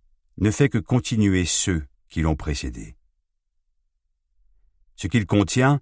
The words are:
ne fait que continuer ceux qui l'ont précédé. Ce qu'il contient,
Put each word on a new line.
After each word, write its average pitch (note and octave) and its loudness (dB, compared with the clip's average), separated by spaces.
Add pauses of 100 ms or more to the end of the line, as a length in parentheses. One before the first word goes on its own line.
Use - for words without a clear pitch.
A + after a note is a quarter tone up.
(380)
ne G#2 0
fait C#3 2
que - -2
continuer G#2+ 0
ceux E2 -2 (220)
qui - -6
l'ont D#2 2
précédé. A#1 -8 (2000)
Ce - -8
qu'il G#2 0
contient, B2+ 2